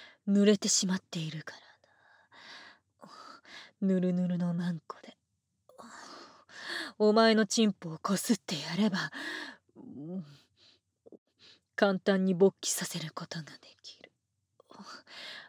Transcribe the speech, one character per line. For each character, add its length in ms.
で 40
濡 40
れ 140
て 100
し 180
ま 100
っ 40
て 200
い 120
る 120
か 100
ら 60
な。 60
ぬ 180
る 100
ぬ 160
る 100
の 160
マ 180
ン 140
コ 160
で、 140
お 160
前 220
の 100
チ 200
ン 60
ポ 200
を 80
こ 180
す 160
っ 40
て 220
や 180
れ 120
ば、 240
簡 220
単 260
に 80
勃 260
起 140
さ 100
せ 160
る 160
こ 120
と 120
が 60
で 60
き 220
る。 80